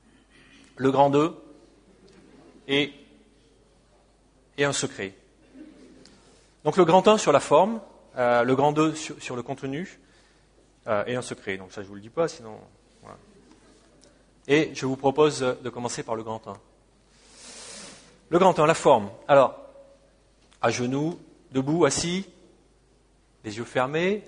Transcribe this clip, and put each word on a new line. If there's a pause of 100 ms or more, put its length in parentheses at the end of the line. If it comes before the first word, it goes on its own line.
(760)
le
grand
deux (1300)
et, (1700)
et
un
secret. (1500)
Donc
le
grand
un
sur
la
forme, (360)
euh,
le
grand
deux
sur,
sur
le
contenu, (880)
euh,
et
un
secret.
Donc
ça
je
vous
le
dis
pas,
sinon, (440)
voilà. (1300)
Et
je
vous
propose
de
commencer
par
le
grand
un. (1700)
Le
grand
un,
la
forme. (200)
Alors, (1000)
à
genoux, (360)
debout,
assis, (1160)
les
yeux
fermés,